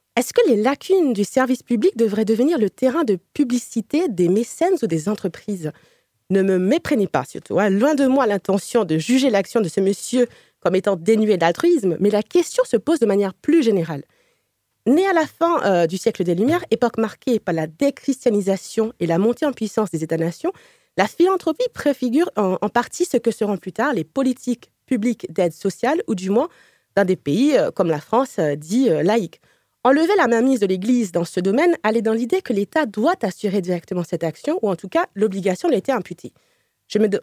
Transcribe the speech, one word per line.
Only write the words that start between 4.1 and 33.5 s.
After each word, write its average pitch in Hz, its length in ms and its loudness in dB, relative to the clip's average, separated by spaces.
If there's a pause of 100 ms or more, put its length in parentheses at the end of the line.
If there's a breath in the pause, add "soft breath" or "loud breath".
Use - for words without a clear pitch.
mécènes 240 540 0
ou 226 60 0
des 160 200 -4
entreprises ? 185 600 -6 (600 soft breath)
Ne 190 120 2
me 190 160 2
méprenez 214 480 0
pas, 131 180 -2
surtout, - 360 -4
hein. 202 100 2
Loin 240 240 2
de 269 120 2
moi 262 200 2
l'intention 202 580 0
de 160 140 0
juger 254 320 2
l'action 202 300 0
de 185 80 0
ce - 120 -2
monsieur 220 460 0 (320 soft breath)
comme 180 160 0
étant 190 220 0
dénuée 214 400 2
d'altruisme, 180 640 2
mais 208 100 2
la 214 140 0
question 359 400 0
se - 120 -2
pose 311 220 0
de 226 80 2
manière 196 280 2
plus 311 280 2
générale. 170 400 -2 (840)
Né 320 220 4
à 392 60 0
la 320 140 2
fin, 330 360 0
euh, 175 240 2
du 175 100 -4
siècle - 280 -2
des 175 100 0
Lumières, 302 380 0
époque 233 260 0
marquée 220 400 -2
par 175 160 -4
la 160 140 -4
déchristianisation 220 1300 -2
et 175 80 -4
la 165 120 0
montée 240 280 0
en 269 60 -2
puissance 214 380 -4
des 156 120 -4
États-nations, 165 500 -4 (440 soft breath)
la 190 100 2
philanthropie 370 640 0
préfigure 277 640 0
en, 190 240 0
en 208 80 -2
partie - 360 -2
ce - 120 0
que 233 140 0
seront 202 280 -2
plus - 140 -12
tard 262 220 -2
les 165 100 -2
politiques 247 680 -4 (140)
publiques 226 460 -4
d'aide 175 200 0
sociale, 240 560 -4
ou 214 80 -2
du 185 140 -6
moins 254 180 2 (480 soft breath)
dans 196 100 2
des 180 100 0
pays, 247 400 2
euh, 165 140 2
comme 180 180 0
la 151 120 -2
France, 254 400 -2
euh, 147 160 0
dit, 196 340 0
euh, 151 140 0
laïque. 202 360 0 (420)
Enlever 311 360 4
la 269 100 2
mainmise 240 320 2
de 202 60 0
l'Église 196 440 0
dans 170 140 -2
ce - 160 -6
domaine 269 420 2
allait 220 200 0
dans 220 100 0
l'idée 240 300 -2
que - 100 -4
l'État 208 320 -2
doit 233 380 -2
assurer 196 400 -4